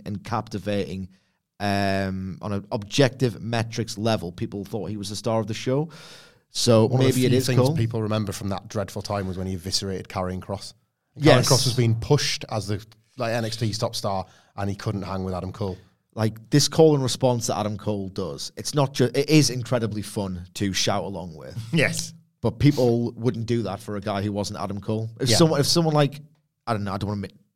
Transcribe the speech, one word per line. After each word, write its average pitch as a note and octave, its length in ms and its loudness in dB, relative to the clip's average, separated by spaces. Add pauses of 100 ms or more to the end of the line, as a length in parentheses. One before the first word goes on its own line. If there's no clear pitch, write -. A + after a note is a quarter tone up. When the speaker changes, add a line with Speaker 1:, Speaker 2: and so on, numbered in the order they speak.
Speaker 1:
and G#2 180 -8
captivating, G2+ 840 -4 (500)
um, G2 840 -2
on G#2 120 -6
an G2 200 -4
objective A#2+ 680 0
metrics A2+ 560 -4
level. G#2 340 0
People G2+ 320 -8
thought F#2 220 -6
he G#2 100 -6
was G2+ 140 -8
the G#2+ 60 -8
star A2+ 240 -2
of G#2+ 60 -2
the G#2+ 80 -6
show. C3+ 340 -2 (600)
So A2+ 360 6
Speaker 2:
One B2 80 2
of B2 60 4
the C3 120 4
Speaker 1:
maybe B2+ 140 4
it - 40 4
Speaker 2:
few B2+ 80 6
Speaker 1:
is B2+ 80 2
Speaker 2:
things B2 140 4
Speaker 1:
Cole. C3 160 4
Speaker 2:
people A2+ 260 0
remember G#2+ 300 0
from G#2 160 -6
that G2 200 -6
dreadful G2+ 340 -4
time G2+ 260 -4
was F2+ 100 -6
when F#2 80 -4
he F#2+ 80 -4
eviscerated F#2+ 540 -4
Karrion F2+ 320 -4
Kross. - 320 -10 (440)
Speaker 1:
Yes. C#3 320 6
Speaker 2:
Karrion - 40 6
Kross A#2+ 140 6
was A#2+ 80 0
being A2+ 220 4
pushed - 540 0
as G#2 180 -4
the, G#2 160 -6 (340)
like, A#2 140 -4
N A#2 120 -2
X A2 120 -6
T A2 160 -2
top G2+ 220 -4
star, G2 320 -4 (300)
and G2+ 140 -4
he G2 60 -4
couldn't G2 260 -4
hang F#2 220 -6
with F#2 100 -4
Adam F#2 180 -6
Cole. F#2+ 260 -6 (360)
Speaker 1:
Like, A2 360 -2
this C#3+ 180 6
call D#3+ 260 8
and C#3 80 2
response B2 460 0
that G2 100 -2
Adam G#2 200 -2
Cole G2 300 -4
does, F2 480 -8
it's - 180 -8
not C#3 200 2
ju-, B2 200 4
it C#3 160 0
is D3+ 200 8
incredibly A2+ 520 -2
fun F#2 520 -6
to G2+ 180 0
shout G2 320 0
along F2+ 320 -8
with. C2+ 280 -16
Speaker 3:
<laughs> A2+ 80 -14
Yes. B2 420 0 (280)
Speaker 1:
But A2+ 160 0
people A#2+ 540 4
wouldn't A2+ 320 -2
do A#2 200 0
that F#2+ 160 -6
for G#2 160 -10
a G2+ 40 -8
guy G2 220 -2
who G#2 100 -2
wasn't G2 280 -4
Adam G2+ 200 -6
Cole. A2 300 -4 (100)
If B2+ 80 0
Speaker 2:
Yeah. A#2 80 4
Speaker 1:
someone, D#3+ 240 6
if C#3 60 2
someone E3 280 2
like, D3 280 2 (440)
I A#2+ 60 0
don't G2+ 120 -2
know, G2 100 -2
I - 20 -2
don't G2 140 -4
wanna G#2 100 -4
mi-, G2 80 -6 (280)